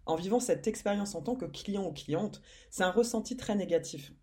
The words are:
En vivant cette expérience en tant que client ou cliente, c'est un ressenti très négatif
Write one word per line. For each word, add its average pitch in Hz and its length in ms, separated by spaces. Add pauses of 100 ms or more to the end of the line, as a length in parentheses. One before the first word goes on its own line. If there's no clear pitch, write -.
En 160 80
vivant 190 240
cette 247 260
expérience 202 480
en 160 80
tant 240 140
que 254 100
client 196 400
ou 160 60
cliente, 160 500 (300)
c'est - 120
un 185 60
ressenti 226 480
très - 160
négatif 170 680